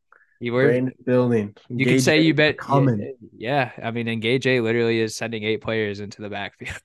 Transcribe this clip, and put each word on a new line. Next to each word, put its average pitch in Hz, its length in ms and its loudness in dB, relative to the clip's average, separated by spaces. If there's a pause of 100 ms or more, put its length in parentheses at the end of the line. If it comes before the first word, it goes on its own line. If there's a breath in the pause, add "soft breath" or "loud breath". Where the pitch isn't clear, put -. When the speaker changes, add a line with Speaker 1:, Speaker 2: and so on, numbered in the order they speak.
(420 soft breath)
Speaker 1:
You 120 120 -4
were 131 140 4
Speaker 2:
Brain 127 240 0 (140)
building. 120 500 2 (140)
Speaker 1:
You 123 160 -2
can 135 80 4
Speaker 2:
Engage 135 100 4
Speaker 1:
say 156 140 4
Speaker 2:
eight 160 80 4
Speaker 1:
you 156 80 4
bet 151 240 2
Speaker 2:
coming. 139 420 2 (380)
Speaker 1:
yeah, 123 400 -2
yeah, 110 100 -8
I 113 40 -6
mean, 113 160 -4
Engage 117 400 0
Eight 127 140 4
literally 117 380 2
is 110 160 -2
sending 113 280 -8
eight 107 180 -2
players 104 380 -4
into 101 220 -14
the 104 80 -10
backfield. 101 560 -10